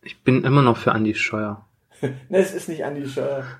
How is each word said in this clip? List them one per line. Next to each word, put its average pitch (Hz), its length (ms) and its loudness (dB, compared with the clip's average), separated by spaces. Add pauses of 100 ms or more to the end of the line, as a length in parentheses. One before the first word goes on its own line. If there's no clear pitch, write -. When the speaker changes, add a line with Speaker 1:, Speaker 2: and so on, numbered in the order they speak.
Speaker 1:
Ich - 200 -20
bin 127 220 4
immer 139 180 6
noch 117 140 6
für - 160 0
Andi 107 220 0
Scheuer. 107 520 -4 (340)
Speaker 2:
<laughs> 143 60 -4 (220)
Ne, 180 100 2
es 190 160 2
ist 175 140 -8
nicht 156 160 -6
Andi 143 240 -8
Scheuer. 135 360 -4 (160)